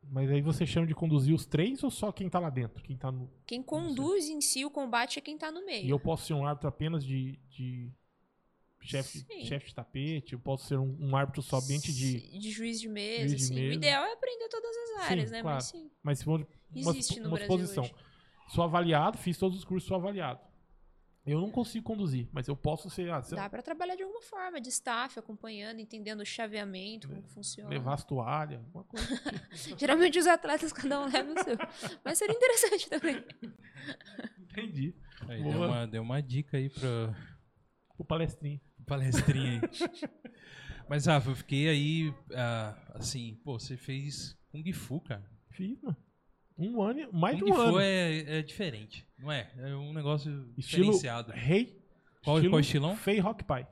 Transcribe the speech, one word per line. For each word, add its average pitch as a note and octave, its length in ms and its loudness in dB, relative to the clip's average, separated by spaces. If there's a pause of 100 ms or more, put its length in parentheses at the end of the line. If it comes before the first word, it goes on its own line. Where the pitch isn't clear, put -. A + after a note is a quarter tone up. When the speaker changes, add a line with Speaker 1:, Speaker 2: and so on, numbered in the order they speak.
Speaker 1:
Mas C3+ 260 0
aí C#3+ 120 6
você D#3 260 2
chama E3 180 4
de D#3+ 80 2
conduzir D3+ 400 6
os - 140 2
três G#3 360 2
ou C4+ 60 2
só G#3 220 -2
quem F#3 180 -4
tá F3+ 80 0
lá E3+ 140 0
dentro? B2+ 320 -4
Quem C3+ 120 -8
tá C3 160 -4
no B2+ 160 -6 (200)
Speaker 2:
Quem A#3+ 120 -6
Speaker 1:
não C4 80 -10
sei. - 20 -14 (100)
Speaker 2:
conduz D#4 500 0
em D#4 100 -4
si C4+ 240 0
o D4 60 -2
combate B3 480 0
é C#4+ 40 -8
quem D4+ 140 -10
tá D#4 160 -8
no F4+ 140 -10
meio. C#4+ 220 -6
Speaker 1:
E - 20 2
eu C#3+ 100 4
posso - 280 -2
ser E3 80 -2
um C#3 100 0
árbitro D3 240 -2
apenas D#3 340 -2
de, C3 360 -4 (100)
de B2 420 -8 (880)
chefe, C3+ 440 -6
Speaker 2:
Sim. F4+ 200 -12
Speaker 1:
chefe C#3 240 -6
de - 60 -20
tapete? C#3 580 -6
Eu B2 60 -8
posso C3+ 280 -4
ser C#3 100 2
um, C3+ 220 0
um C3+ 180 0
árbitro C#3 240 0
somente C3+ 500 0
de C3 460 -2
Speaker 2:
De G#3+ 140 -6
juiz A3+ 280 -4
de A3+ 80 -8
mesa, G#3 420 -2
Speaker 1:
juiz C3+ 120 2
de - 60 2
Speaker 2:
sim. B2+ 80 -2
Speaker 1:
mesa? C3 140 2
Speaker 2:
O C#3+ 40 0
ideal C#4 320 4
é A4+ 80 -2
aprender A#4 340 -4
todas A4+ 300 -6
as A#4 120 -8 (180)
Speaker 1:
Sim, - 40 2
Speaker 2:
áreas, - 200 2
né? A3+ 100 -6
Speaker 1:
claro. D3+ 140 0
Speaker 2:
Mas B2+ 100 -2
sim. D#4+ 260 -12 (120)
Speaker 1:
Mas D3 160 0
se - 60 -10
for D3+ 220 0 (240)
uma E3+ 200 0
Speaker 2:
Existe A3 280 -2
no A3 100 -4
Speaker 1:
uma D#3+ 80 0
Speaker 2:
Brasil G3+ 200 0
Speaker 1:
suposição. E3+ 280 0
Speaker 2:
hoje. - 100 -8 (540)
Speaker 1:
Sou E3+ 140 2
avaliado, E3+ 540 4
fiz - 220 -2
todos F#3+ 180 2
os F#3 80 -10
cursos, F#3 220 -2
sou F#3+ 100 0
avaliado. F3 420 -2 (840)
Eu D3 160 2
não G#3 80 -2
consigo A3+ 340 -2
conduzir, D#3+ 480 0
mas C#3 160 -4
eu D3 80 -2
posso D#3 320 -2
ser, F3 240 -4
ah, D#3 120 -2
sei - 120 -8
lá. G3 100 -4
Speaker 2:
Dá G3 40 -8
pra A3+ 140 -8
trabalhar F4 320 -4
de F#4+ 80 -6
alguma G#4 180 -10
forma, F#4 400 -8
de B3 80 -10
staff, B3 480 -4
acompanhando, A3 640 -12
entendendo G#3+ 420 -10
o G#3 40 -8
chaveamento, G#3 840 -6
como C#3 120 -10
Speaker 1:
Le-, - 100 -16
Speaker 2:
funciona. - 380 -10
Speaker 1:
levar C#3+ 280 -2
as D3 80 -6
toalhas, C#3 560 -2
alguma E3 240 -14
coisa. A3+ 240 -8
Speaker 2:
<laughs> B3+ 680 -8
Geralmente D4+ 440 6
os E4 80 6
atletas, D#4+ 440 4
cada C#4+ 300 -2
um C#4 100 -2
leva C#4 220 0
o F4+ 100 0
seu. A#3 140 0 (460)
Mas D4+ 160 0
seria G#4 160 2
interessante A#4 520 6
também. D#4 360 -2 (1300)
Speaker 1:
Entendi. F3+ 420 -4 (340)
Speaker 3:
Aí, A#2 140 -6
Speaker 1:
Boa. D3 140 0
Speaker 3:
deu E3+ 120 2
uma, A#2 200 0
deu A2+ 160 -4
uma B2+ 180 0
dica C#3 360 -2
aí C3+ 120 0
pra A#2 460 -2 (800)
Speaker 1:
Pro D#3 100 -8
palestrinha. D3 560 -2 (160)
Speaker 3:
Pro - 80 -18
palestrinha C3 760 2
aí. - 480 -4 (200)
<laughs> - 580 -16
Mas, C#3+ 200 2
Rafa, C#3 240 6
eu B2+ 40 0
fiquei C#3 320 2
aí, D#3 460 2 (220)
ah, A2+ 420 0 (160)
assim, A#2+ 500 -6
pô, C3+ 160 -6
você C3 160 -8
fez C#3 600 -8 (140)
Kung D#3 220 -4
Fu, - 280 -4
cara. G2+ 240 -8 (240)
Speaker 1:
Fiz, G3+ 320 -8
mano. A3+ 160 -2 (600)
Um G#3+ 240 0
ano, A#3 200 2
e, B3+ 100 -8
mais F#3 240 4
de - 80 -2
Speaker 3:
Kung G4+ 80 6
Speaker 1:
um F#4 40 10
Speaker 3:
Fu C4 60 6
Speaker 1:
ano. A3+ 180 8
Speaker 3:
é, D#3+ 600 2
é - 20 0
diferente, C3+ 640 -8 (140)
não C3+ 120 -10
é? B2 260 -4
É C3+ 180 -6
um C#3+ 160 -8
negócio D3+ 400 0 (260)
Speaker 1:
Estilo D#3+ 280 6
Speaker 3:
diferenciado. A#2+ 480 4
Speaker 1:
rei. E3 480 4 (420)
Speaker 3:
Qual, D3 140 6
Speaker 1:
Estilo F#3+ 160 8
Speaker 3:
qual D#3 80 8
estilão? D3+ 340 2
Speaker 1:
Fei G#3+ 240 2
Rock G#3+ 240 0
Pai. C3+ 280 -2